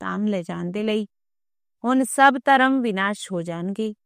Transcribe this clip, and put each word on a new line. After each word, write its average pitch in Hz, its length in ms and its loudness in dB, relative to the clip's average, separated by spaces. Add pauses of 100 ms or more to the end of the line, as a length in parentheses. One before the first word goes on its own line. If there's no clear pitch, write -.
ਧਾਮ 190 260 -4
ਲੈ 196 160 -2
ਜਾਣ 175 280 -8
ਦੇ 208 120 -6
ਲਈ। 214 240 -2 (800)
ਹੁਣ 262 200 2
ਸਭ 269 300 6 (100)
ਧਰਮ 262 360 4
ਵਿਨਾਸ਼ 202 520 -4
ਹੋ 175 100 -2
ਜਾਣਗੇ। 190 520 -6 (120)